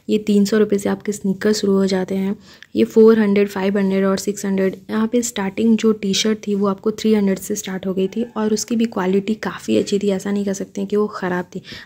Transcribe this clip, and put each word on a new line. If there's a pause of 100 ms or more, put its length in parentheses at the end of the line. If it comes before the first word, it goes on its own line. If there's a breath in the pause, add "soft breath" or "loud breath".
ये
तीन
सौ
रुपये
से
आपके
स्नीकर
शुरू
हो
जाते
हैं। (400 loud breath)
ये
फ़ोर
हंड्रेड,
फ़ाइव
हंड्रेड
और
सिक्स
हंड्रेड, (140)
यहाँ
पे
स्टार्टिंग
जो
टी
शर्ट
थी
वो
आपको
थ्री
हंड्रेड
से
स्टार्ट
हो
गई
थी (120)
और
उसकी
भी
क्वालिटी
काफ़ी
अच्छी
थी।
ऐसा
नहीं
कह
सकते
हैं
कि
वो
ख़राब (100)
थी। (240 loud breath)